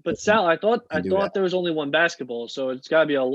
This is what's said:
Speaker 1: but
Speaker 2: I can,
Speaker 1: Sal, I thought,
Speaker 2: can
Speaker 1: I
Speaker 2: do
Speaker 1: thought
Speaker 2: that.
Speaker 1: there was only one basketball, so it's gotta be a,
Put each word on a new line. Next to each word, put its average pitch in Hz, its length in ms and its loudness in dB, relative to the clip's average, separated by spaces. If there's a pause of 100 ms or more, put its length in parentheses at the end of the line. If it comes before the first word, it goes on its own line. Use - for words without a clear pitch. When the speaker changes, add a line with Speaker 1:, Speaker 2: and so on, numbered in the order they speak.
Speaker 1:
but 170 80 -4
Speaker 2:
I 156 40 -2
can, - 20 -6
Speaker 1:
Sal, 208 300 2
I 165 100 4
thought, 233 320 0
Speaker 2:
can 214 100 -4
Speaker 1:
I - 20 -2
Speaker 2:
do 185 100 -4
Speaker 1:
thought 190 100 2
Speaker 2:
that. 196 140 -2
Speaker 1:
there 196 100 0
was 175 100 0
only 175 160 0
one 151 220 -2
basketball, 127 560 0
so 131 220 -4
it's 131 180 -8
gotta 156 180 4
be 147 80 0
a, 135 100 2 (100)